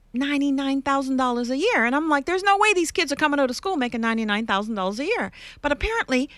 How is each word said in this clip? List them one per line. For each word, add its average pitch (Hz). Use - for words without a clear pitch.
ninety-nine 277
thousand 269
dollars 247
a 269
year. 339
And 247
I'm 311
like, 285
"There's 359
no 403
way 427
these 349
kids 320
are 285
coming 285
out 262
of 240
school 381
making 240
ninety-nine 220
thousand 214
dollars 196
a 285
year." 349
But 294
apparently, 302